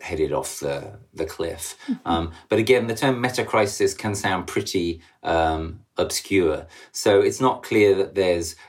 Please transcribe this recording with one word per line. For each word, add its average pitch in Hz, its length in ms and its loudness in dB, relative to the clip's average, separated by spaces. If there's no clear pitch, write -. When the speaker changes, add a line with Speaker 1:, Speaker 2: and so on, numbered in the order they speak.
Speaker 1:
headed 78 320 -2
off - 280 -6
the, 71 380 -6
the - 140 -6
cliff. - 500 -8
Speaker 2:
Mm-hmm. 214 200 -6
Speaker 1:
Um, 82 240 -2
but 107 100 4
again, 117 280 4
the 113 80 -4
term 127 260 0
meta 120 240 -2
crisis 101 480 0
can 104 220 -4
sound 95 320 -2
pretty, 85 560 -4
um, 80 580 -2
obscure. 82 680 0
So 101 280 4
it's 104 200 0
not 127 220 2
clear 104 340 6
that 95 180 -2
there's 90 400 0